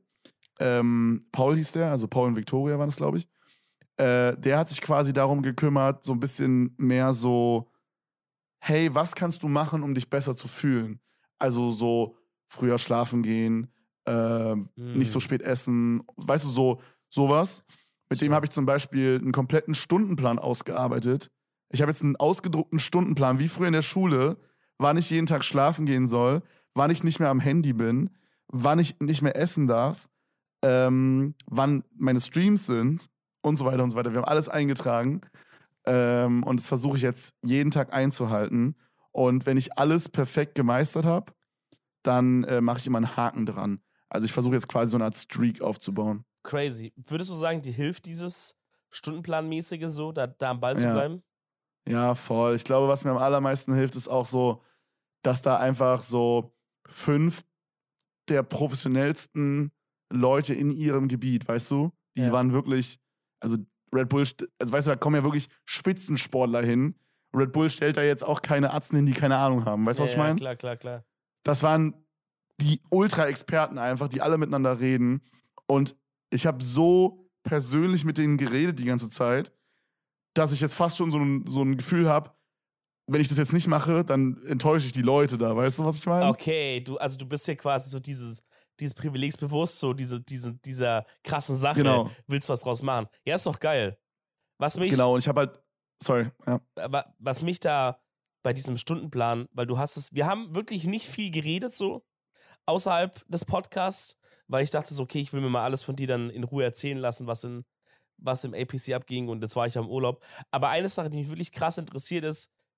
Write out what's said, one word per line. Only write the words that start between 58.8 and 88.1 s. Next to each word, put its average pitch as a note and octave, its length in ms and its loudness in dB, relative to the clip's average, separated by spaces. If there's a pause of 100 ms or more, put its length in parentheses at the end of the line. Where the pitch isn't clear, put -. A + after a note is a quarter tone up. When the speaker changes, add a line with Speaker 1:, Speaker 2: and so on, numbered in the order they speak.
Speaker 1:
Leute C3+ 420 2
in C#3+ 160 0
ihrem C3+ 380 0
Gebiet, B2+ 400 -2
weißt A#2 220 -2
du? D3 220 0 (240)
Die B2+ 60 0
Speaker 2:
Ja. A#2+ 100 2
Speaker 1:
waren B2+ 200 4
wirklich, B2+ 480 -2 (400)
also A2+ 160 -2 (380)
Red B2 160 0
Bull, C#3 140 2
st-, - 240 -6 (100)
also B2 140 -4
weißt C#3+ 160 2
du, - 20 4
da C3 60 2
kommen D3 200 2
ja C#3 80 2
wirklich D3 240 0 (160)
Spitzensportler B2+ 1000 -2
hin. B2+ 360 0 (360)
Red C3 180 0
Bull D#3 180 2
stellt D3 260 0
da D3 60 0
jetzt D3 220 2
auch - 180 -2
keine C#3+ 320 2
Atzen D3+ 220 -2
hin, C#3+ 100 4
die C3+ 60 4
keine C3+ 260 2
Ahnung C3 260 2
haben. G#2+ 220 0
Weißt B2 120 2
du, D3 40 0
Speaker 2:
Ja, - 20 2
Speaker 1:
was C3 60 0
ich B2 60 -2
Speaker 2:
ja, - 20 0
Speaker 1:
mein? D#3 180 2
Speaker 2:
klar, C3 200 -6
klar, A#2+ 200 -8
klar. A#2+ 280 -12 (400)
Speaker 1:
Das D3 180 2
waren D#3 440 2 (540)
die D3 200 2 (100)
Ultra-Experten D#3 880 2
einfach, B2+ 280 -2
die C3 160 -4
alle D#3+ 160 4
miteinander C3 400 2
reden. B2+ 440 2 (440)
Und C#3 300 2 (340)
ich A#2+ 160 0
hab C3 160 0
so E3+ 640 4 (140)
persönlich D3+ 640 2
mit D#3 140 0
denen D3+ 200 4
geredet C#3 400 0
die B2 60 -4
ganze A#2+ 240 0
Zeit, B2 440 0 (800)
dass D#3 180 4
ich C#3 80 -2
jetzt D3+ 140 0
fast E3+ 220 0
schon E3 140 0
so D3+ 80 2
ein, C#3 280 0
so C3+ 160 -2
ein C3+ 140 2
Gefühl E3 320 2
hab, D3+ 300 0 (680)
wenn C#3+ 140 2
ich C#3+ 80 2
das C#3+ 100 0
jetzt D3 140 2
nicht E3+ 140 2
mache, D#3+ 380 2
dann C3+ 400 0
enttäusche D3+ 420 2
ich A#2+ 60 -6
die B2 100 -2
Leute C3+ 340 4
da. A2+ 200 0
Weißt C3 240 2
du, D#3 40 0
was D#3 140 0
ich - 80 -10
meine? F3 220 4
Speaker 2:
Okay, C#3 520 -2
du, C3 180 -8
also C3+ 200 -4
du C3+ 80 -12
bist C#3+ 200 -6
hier D3+ 100 -4
quasi C3+ 340 -2
so C3+ 80 -8
dieses, B2 440 -12 (360)